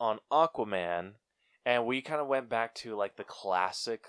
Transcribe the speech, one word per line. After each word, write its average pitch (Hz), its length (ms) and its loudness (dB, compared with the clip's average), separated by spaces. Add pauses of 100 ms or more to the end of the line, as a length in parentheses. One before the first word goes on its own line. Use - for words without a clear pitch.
on 110 200 0 (120)
Aquaman, 98 800 2 (540)
and 123 180 4
we 131 160 0
kinda 151 240 -4
went 135 240 0
back 113 280 0
to, 113 200 -8
like, 101 200 -2
the 101 80 -10
classic 92 840 -2